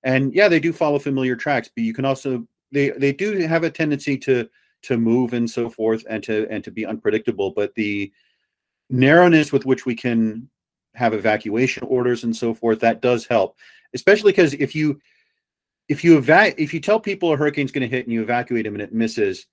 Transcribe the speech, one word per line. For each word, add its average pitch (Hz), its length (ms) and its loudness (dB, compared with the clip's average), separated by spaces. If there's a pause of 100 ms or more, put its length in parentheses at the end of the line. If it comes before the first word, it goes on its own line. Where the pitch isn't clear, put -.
And 131 300 0
yeah, 202 140 4
they 165 120 4
do 165 140 -2
follow 147 240 0
familiar 135 380 -2
tracks, 127 380 -4
but 117 100 -4
you 113 100 -2
can 131 100 -6
also, 135 440 -4 (240)
they, 139 180 0
they 139 240 -2
do 202 320 -4
have 165 180 0
a 165 60 -2
tendency 147 480 -4
to, 123 320 -2 (340)
to 120 140 -2
move 117 360 0
and 117 140 -2
so 117 220 -6
forth 113 400 -2
and 110 140 -8
to, 107 260 -2
and 107 140 -8
to 101 80 -16
be 104 160 -8
unpredictable. 107 640 -2
But 101 240 -4
the 101 360 -4 (760)
narrowness 151 640 6
with 131 160 0
which 127 180 0
we 123 80 -2
can 113 560 -2 (460)
have 117 180 0
evacuation 110 760 -2
orders 123 360 -2
and 113 120 -4
so 113 200 -4
forth, 113 240 0
that 113 220 0
does 123 260 0
help, 113 300 0 (360)
especially 202 400 4
'cause 151 220 2
if 143 180 -4
you, 151 260 -2 (880)
if 143 140 -4
you 170 140 8
eva-, 160 420 4
if 147 140 -4
you 160 60 -6
tell 214 200 2
people 190 340 -2
a 143 40 0
hurricane's 147 340 -2
gonna 131 140 -2
hit 120 200 -4
and 117 80 -4
you 113 100 -2
evacuate 120 420 -2
them 104 80 -8
and 104 80 -8
it 101 120 -10
misses 110 600 -2